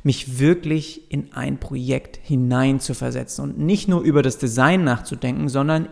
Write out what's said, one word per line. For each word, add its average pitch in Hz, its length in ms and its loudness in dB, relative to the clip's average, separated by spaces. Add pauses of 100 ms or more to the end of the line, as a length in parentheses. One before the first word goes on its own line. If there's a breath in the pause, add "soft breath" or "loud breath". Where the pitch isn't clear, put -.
mich 127 340 0
wirklich 156 760 0
in - 180 -6
ein 139 300 -6
Projekt 131 600 -6
hineinzuversetzen 127 1200 0
und 143 160 -6
nicht 180 300 2
nur 175 140 4
über 143 200 6
das 127 160 0
Design 135 460 2
nachzudenken, 135 640 -2
sondern 156 440 0